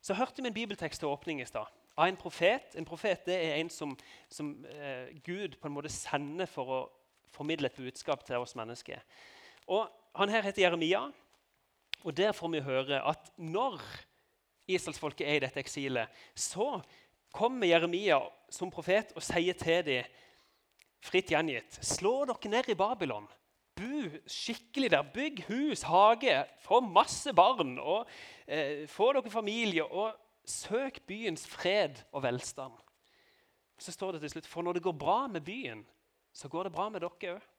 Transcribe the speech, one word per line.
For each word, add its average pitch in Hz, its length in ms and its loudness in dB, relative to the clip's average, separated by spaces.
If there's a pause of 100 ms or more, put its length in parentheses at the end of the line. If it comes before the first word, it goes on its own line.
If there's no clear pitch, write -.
Så 190 160 -2
hørte 262 240 -4
vi 247 60 -2
en 202 60 -6
bibeltekst 208 440 -6
til 143 140 -2
åpning 147 260 -6
i 123 80 -8
stad, 107 220 -8 (260)
av 165 140 4
en 190 100 -6
profet. 190 560 0
En 160 120 -8
profet, 175 360 -2
det 180 160 -2
er 160 220 -2
en 170 100 -4
som, 143 220 -8 (340)
som, 151 220 -10 (180)
eh, 135 460 -12 (100)
Gud 175 380 -8
på 151 80 -8
en 143 60 -8
måte 143 160 -8
sender 151 600 -4
for 131 240 -6
å 131 40 0 (520)
formidle 147 400 -2
et - 80 -20
budskap 131 480 -6
til 123 160 -2
oss - 160 -12
mennesker. 117 400 -10 (720)
Og 202 160 2 (320)
han 202 140 2
her 220 100 2
heter 196 220 4
Jeremia, 175 400 4 (1000)
og 151 120 -6
der 202 200 4
får 165 160 -6
vi 151 140 -2
høre 135 420 0
at - 320 -4
når 185 400 -2 (880)
israelsfolket 160 600 -2
er 147 100 4
i 135 60 4
dette 131 180 -4
eksilet, 131 500 -4 (240)
så 233 420 -2 (560)
kommer 233 340 2
Jeremia 170 520 6 (340)
som 180 180 -6
profet 185 460 0
og - 80 -10
sier 175 320 2
til 165 300 2
dem, 123 240 0 (920)
fritt 185 300 2
gjengitt: 147 500 -2
"Slå 247 460 0
dere 214 220 -4
ned 247 200 0
i 185 80 0
Babylon, 175 480 -2 (480)
bo 254 280 -4 (260)
skikkelig - 640 -2
der, 143 220 4
bygg 269 340 -4
hus, 262 400 -2
hage, 208 480 8 (260)
få 226 220 6
masse 214 500 4
barn, 175 440 6
og, 185 280 0 (400)
eh, 147 400 -2
få 226 260 4
dere 240 200 0
familie, 214 500 2
og 208 300 -2 (320)
søk - 640 -4
byens 196 400 -6
fred 175 640 0
og 139 120 -6
velstand." 123 540 -4 (1000)
Så - 140 -14
står 190 220 -6
det 156 80 -8
til 151 160 -8
slutt: 160 100 -12
"For 170 140 -8
når 175 120 0
det 175 100 -2
går 175 140 2
bra 208 300 4
med 180 160 -4
byen, 131 420 -8 (460)
så - 160 -16
går 160 160 -4
det 190 80 -4
bra 180 180 -2
med 202 120 -6
dere 175 80 -4
også." 185 320 -8 (180)